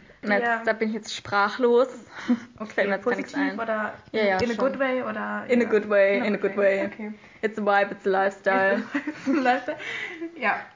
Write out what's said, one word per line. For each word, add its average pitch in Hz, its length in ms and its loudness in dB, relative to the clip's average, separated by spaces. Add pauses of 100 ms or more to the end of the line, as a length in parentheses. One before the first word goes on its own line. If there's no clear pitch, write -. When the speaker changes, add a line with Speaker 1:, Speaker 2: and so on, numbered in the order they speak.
(220)
Speaker 1:
Na, 202 180 2
Speaker 2:
Ja. 233 200 0
Speaker 1:
das, 226 40 -10
da 226 80 0
bin 220 160 0
ich 220 80 -2
jetzt - 180 -8
sprachlos. 240 760 2 (380)
<laughs> - 320 -2
Speaker 2:
Okay, 214 120 -10
Speaker 1:
Fällt 196 160 0
mir 196 80 0
jetzt 190 100 -6
gar 240 120 0
nichts 277 160 -8
Speaker 2:
positiv 277 200 -2
Speaker 1:
ein. 214 60 -8
Speaker 2:
oder 214 340 -4 (200)
Speaker 1:
Ja, 220 100 2
ja, 190 140 4
Speaker 2:
in 233 140 2
a - 20 0
Speaker 1:
schon. 208 40 -2 (140)
Speaker 2:
good 262 80 -8
way 262 220 0
oder 208 480 -6
Speaker 1:
In 240 100 6
a 233 60 4
Speaker 2:
ja. 214 40 -6
Speaker 1:
good 208 200 2
way, 202 300 6
Speaker 2:
In 247 40 0
a - 40 -2
Speaker 1:
in 208 80 2
a - 20 -6
Speaker 2:
good 202 140 0
Speaker 1:
good 202 60 -4
Speaker 2:
way. 196 220 4
Speaker 1:
way. 202 80 -2
Speaker 2:
Okay. 214 240 -10 (300)
Speaker 1:
It's 220 180 -4
a - 20 -4
vibe, 202 300 2
it's - 160 -12
a - 20 2
lifestyle. 196 680 2
Speaker 2:
It's 214 100 -6
a - 60 -14
vibe, 285 160 -4
it's - 180 -8
a 277 140 2
lifestyle. 262 360 0 (600)
Ja. 208 180 0 (200)